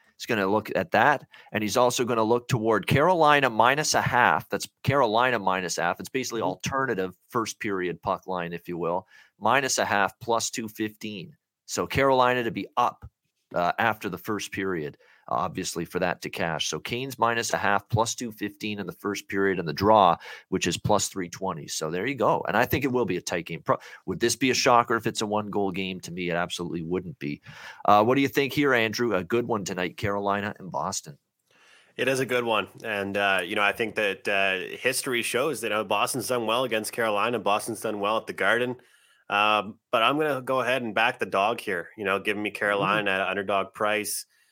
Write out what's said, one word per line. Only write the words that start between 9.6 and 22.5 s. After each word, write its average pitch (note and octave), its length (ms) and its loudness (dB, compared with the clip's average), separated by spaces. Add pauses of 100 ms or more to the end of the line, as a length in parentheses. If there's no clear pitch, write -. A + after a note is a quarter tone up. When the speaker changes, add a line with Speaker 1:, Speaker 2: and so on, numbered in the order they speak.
Speaker 1:
a G#2 80 0
half, G2+ 340 0
plus A2+ 300 -2
two A2+ 180 -8
fifteen. G#2+ 680 -10 (280)
So F2+ 220 -4
Carolina B2+ 560 4
to A#2 80 -2
be G2 240 -6
up, - 340 -2 (460)
uh, F2 240 0
after G#2+ 300 0
the F2 80 -8
first - 360 -6
period, F2 440 -4 (300)
obviously, E2+ 560 -4
for F2 160 -6
that F2+ 220 0
to - 80 -8
cash. E2 380 -4
So D#2 120 -4
Canes B2+ 400 -8
minus A#2 340 2
a E2+ 40 0
half, G2+ 320 0
plus A2 260 0
two A#2 160 -8
fifteen G#2 480 -6
in F2+ 80 -6
the E2+ 60 -8
first - 340 -6
period, G2 320 0
and E2+ 80 -2
the D#2 60 -2
draw, G2 420 6 (340)
which F#2 180 0
is E2+ 100 -2
plus - 320 0
three F2+ 180 -8
twenty. E2+ 400 -8
So D#2+ 240 -6
there F#2 160 -4
you C#3 80 -4
go. A#2+ 320 0
And F2 80 -2